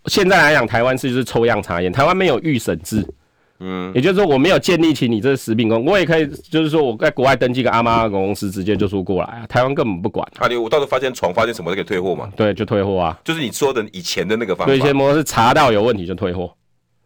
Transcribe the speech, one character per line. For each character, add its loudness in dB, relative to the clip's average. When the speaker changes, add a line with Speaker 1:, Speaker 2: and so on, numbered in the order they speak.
Speaker 1:
现 0
在 4
来 6
讲， 2
台 0
湾 2
是 -4
就 -2
是 0
抽 0
样 2
查 -4
验， 0
台 0
湾 2
没 2
有 2
预 -2
审 -2
制。 -4
Speaker 2:
嗯。 -8
Speaker 1:
也 0
就 2
是 0
说， 2
我 4
没 4
有 4
建 0
立 4
起 -2
你 0
这 0
个 2
食 -6
品 0
公， 0
我 2
也 2
可 2
以， 2
就 0
是 -2
说 2
我 0
在 0
国 -2
外 4
登 0
记 -2
个 0
阿 2
猫 2
阿 2
狗 -2
公 0
司， -6
直 -6
接 0
就 0
出 -4
过 -2
来 -6
啊， -14
台 2
湾 0
根 -2
本 -4
不 -4
管 -6
啊。 0
Speaker 2:
啊， 2
你， -2
我 -2
到 2
时 2
候 -2
发 -2
现 -2
闯， -2
发 0
现 0
什 -10
么 -4
都 -2
可 -2
以 -6
退 -2
货 -2
嘛。 -10
Speaker 1:
对， 2
就 -4
退 0
货 0
啊。 -2
Speaker 2:
就 -4
是 -4
你 -6
说 0
的 -2
以 -14
前 -4
的 0
那 -2
个 -2
方 -2
法。 2
Speaker 1:
对， 4
以 0
前 2
模 2
式 0
查 2
到 4
有 2
问 2
题 -8
就 -6
退 -4
货。 -8